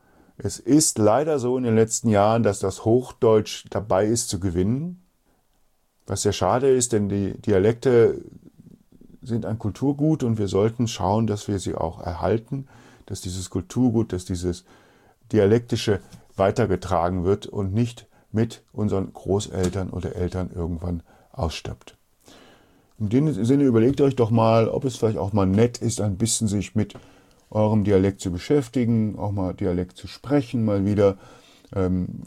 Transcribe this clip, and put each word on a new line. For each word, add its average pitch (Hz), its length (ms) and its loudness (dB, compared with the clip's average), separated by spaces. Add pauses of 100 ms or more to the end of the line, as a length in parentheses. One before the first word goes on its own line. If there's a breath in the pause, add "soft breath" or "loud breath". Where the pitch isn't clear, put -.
(380 soft breath)
Es - 220 -8
ist 147 400 2
leider 135 400 2
so 123 180 -2
in 127 60 -4
den 113 120 2
letzten 113 340 2
Jahren, 107 340 4
dass 104 160 0
das - 260 -4
Hochdeutsch 113 840 2
dabei 101 360 0
ist 113 240 -2
zu 98 100 -6
gewinnen, 107 600 -2 (1040)
was 104 180 -4
sehr 101 100 2
schade 120 360 2
ist, 127 220 2
denn 104 160 0
die 98 340 -2
Dialekte 110 800 4 (1000)
sind 110 240 -4
ein 110 120 -6
Kulturgut 143 640 -2
und 113 160 0
wir 101 120 -2
sollten 113 400 0
schauen, 107 380 0
dass 104 200 -4
wir 101 120 -2
sie 90 160 -6
auch 82 260 -4
erhalten, 107 680 -4 (380 loud breath)
dass - 160 -12
dieses 92 280 -10
Kulturgut, 117 640 -2
dass 92 140 -6
dieses 90 400 -6 (680 soft breath)
Dialektische 110 680 2 (340 loud breath)
weitergetragen 92 880 0
wird 101 240 0
und 98 260 -6
nicht 117 340 -4 (260 soft breath)
mit 113 300 -2 (100)
unseren 98 400 -4
Großeltern 95 800 -4
oder 87 240 -8
Eltern 90 380 -4
irgendwann 87 500 -6 (280 soft breath)
ausstirbt. - 640 -8 (1040 soft breath)
In 104 100 -4
dem 139 240 2 (120)
Sinne 139 180 4
überlegt 127 380 4
euch 139 140 4
doch 113 140 2
mal, 113 380 4
ob 135 180 -2
es 123 120 -6
vielleicht 110 200 0
auch 98 160 -4
mal 98 120 2
nett 110 320 2
ist, 113 220 -4
ein 101 180 -2
bisschen 113 300 -2
sich 95 280 -4
mit 104 200 -2 (540 loud breath)
eurem 107 340 2
Dialekt 98 380 2
zu 92 100 -4
beschäftigen, 113 840 0
auch 104 140 -6
mal 92 220 -4
Dialekt 90 440 -4
zu - 100 -14
sprechen, 127 580 -2
mal 101 200 0
wieder, 101 320 4 (560 loud breath)
ähm, 92 540 -2